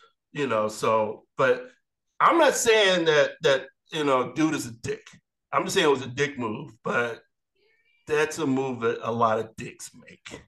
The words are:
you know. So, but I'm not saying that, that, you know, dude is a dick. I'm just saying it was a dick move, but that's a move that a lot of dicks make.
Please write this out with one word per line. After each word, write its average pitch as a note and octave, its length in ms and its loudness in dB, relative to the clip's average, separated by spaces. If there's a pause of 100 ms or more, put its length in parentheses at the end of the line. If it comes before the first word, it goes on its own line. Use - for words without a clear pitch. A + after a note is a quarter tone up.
(320)
you C#3+ 160 -4
know. G#2+ 220 0
So, A2 560 -2 (120)
but B2 300 0 (540)
I'm C4 160 4
not D4 180 6
saying G3 500 4
that, D3 260 4 (100)
that, C3+ 220 2 (280)
you D#3 140 -4
know, C3 260 0
dude D#3 220 0
is C3+ 120 -6
a A#2 60 -12
dick. - 340 -10 (460)
I'm C#3+ 140 0
just - 80 -6
saying F3 140 2
it - 20 6
was C3 140 2
a - 40 -10
dick C#3 320 -4
move, A2+ 320 -8 (140)
but A#2 340 -2 (880)
that's D3+ 320 0
a D3+ 80 -2
move C3 320 -2
that A#2 240 -2
a A2+ 80 -4
lot A2+ 280 2
of - 180 -10
dicks - 360 -14
make. - 540 -20